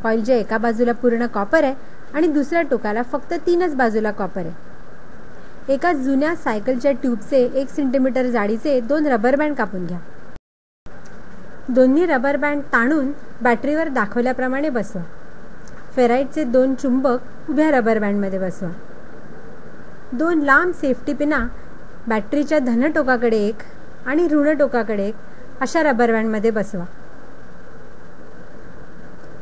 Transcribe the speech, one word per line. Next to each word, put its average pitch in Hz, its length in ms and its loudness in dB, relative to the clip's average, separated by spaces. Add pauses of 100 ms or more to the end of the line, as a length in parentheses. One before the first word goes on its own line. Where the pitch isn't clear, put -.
कॉइलच्या 226 320 2
एका 220 220 0
बाजूला 233 340 2
पूर्ण 233 360 2
कॉपर 220 360 2
आहे 269 120 0 (380)
आणि 320 140 2
दुसऱ्या 302 340 2
टोकाला 226 420 0
फक्त 277 300 -4 (120)
तीनच 349 300 2
बाजूला 220 360 2
कॉपर 196 300 -4
आहे. 165 100 -4 (1200)
एका 339 200 2
जुन्या 277 420 2
सायकलच्या 254 560 0
ट्यूबचे 247 460 0
एक 254 320 2
centimeter 262 560 2
जाडीचे 233 540 2
दोन 294 280 2
rubber 247 280 4
बँड 294 200 2
कापून 190 300 -2
घ्या. 180 140 -4 (1700)
दोन्ही 262 360 6
rubber 277 300 2
बँड 294 260 0 (120)
ताणून 269 380 2 (300)
बॅटरीवर 262 460 2
दाखवल्याप्रमाणे 254 840 0
बसवा. 208 320 -4 (920)
फेराइटचे 262 480 2
दोन 254 320 4
चुंबक 262 420 2 (320)
उभ्या 302 220 4
rubber 226 280 4
बँडमध्ये 202 400 0
बसवा. 185 300 -4 (1400)
दोन 320 260 2
लांब 294 340 4
safety 277 400 0
पिना 277 340 0 (600)
बॅटरीच्या 262 520 2
धन 247 320 2
टोकाकडे 247 460 2
एक 208 180 0 (500)
आणि 302 220 2
ऋण 294 300 4
टोकाकडे 226 480 2
एक 214 100 -4 (460)
अशा 311 220 0
रबर 240 280 4
बँडमध्ये 220 400 2
बसवा. 202 320 -2 (2500)